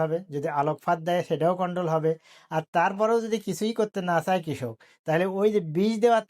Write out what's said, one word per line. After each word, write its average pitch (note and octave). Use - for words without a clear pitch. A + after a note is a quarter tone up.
হবে। D#3+
যদি D3
আলোক D3
ফাঁদ F3
দেয়, F3
সেটাও E3
কন্ট্রোল F3+
হবে। D#3+
আর D#3+
তারপরেও G3+
যদি A3
কিছুই G#3
করতে G#3+
না E3+
চায় F#3
কৃষক, B2
তাহলে D#3+
ওই F#3+
যে G3+
বিষ F3
দেওয়ার A3+